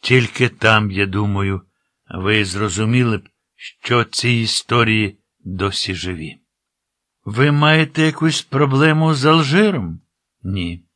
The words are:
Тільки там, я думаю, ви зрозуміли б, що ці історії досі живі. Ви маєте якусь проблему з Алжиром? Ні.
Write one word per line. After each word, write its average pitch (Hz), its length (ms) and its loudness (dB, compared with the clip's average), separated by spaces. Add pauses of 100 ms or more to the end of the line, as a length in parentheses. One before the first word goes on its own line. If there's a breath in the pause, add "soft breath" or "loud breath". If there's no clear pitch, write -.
Тільки 123 480 0
там, 107 420 0
я 98 140 -2
думаю, 98 560 -2 (480)
ви 101 360 -2
зрозуміли 107 720 -2
б, - 120 -14 (260)
що - 480 -2
ці - 260 -4
історії 110 880 0 (220)
досі 95 560 -6
живі. 82 420 -10 (840)
Ви 123 280 0
маєте 156 500 2
якусь 156 400 0
проблему 151 720 2
з 135 120 -2
Алжиром? 156 760 2 (420)
Ні. 87 420 -6 (100)